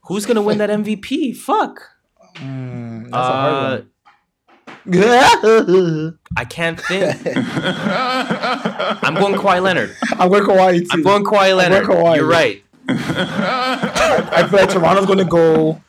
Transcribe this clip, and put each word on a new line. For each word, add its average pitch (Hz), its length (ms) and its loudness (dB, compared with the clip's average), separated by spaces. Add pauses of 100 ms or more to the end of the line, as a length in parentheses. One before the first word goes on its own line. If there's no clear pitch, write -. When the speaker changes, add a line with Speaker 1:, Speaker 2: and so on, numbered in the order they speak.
Speaker 1:
who's 202 180 -6
gonna 226 160 0
win 208 180 0
that 208 100 0
M 214 140 -2
V 214 120 -4
P? 262 380 -4
Fuck. - 480 -4 (540)
Speaker 2:
Mm, 123 760 -12
that's - 20 -10
a 127 200 -2
hard 135 200 -2
Speaker 1:
Uh, 135 240 -4
Speaker 2:
one. - 60 -14 (1000)
<laughs> 190 1500 2
Speaker 1:
I 120 80 -4
can't 165 340 -6
think. 175 360 -4 (120)
Speaker 2:
<laughs> - 80 -4 (1700)
Speaker 1:
I'm 143 120 -2
going 196 200 0
Kawhi 190 260 0
Leonard. 170 340 -2 (220)
Speaker 2:
I'm 185 120 2
going 202 140 4
Kawhi, 185 380 4
too. 175 100 -6
Speaker 1:
I'm 156 120 0
going 202 200 2
Kawhi 202 280 2
Speaker 2:
I'm 185 60 2
going - 0 -
Speaker 1:
Leonard. 185 300 2
Speaker 2:
Kawhi. 170 280 4
Speaker 1:
You're 143 120 2
right. 156 360 0 (120)
Speaker 2:
<laughs> - 140 -10
I 220 1600 -2
feel 196 100 4
like 190 100 4
Toronto's 190 360 2
gonna 196 200 2
go 160 640 2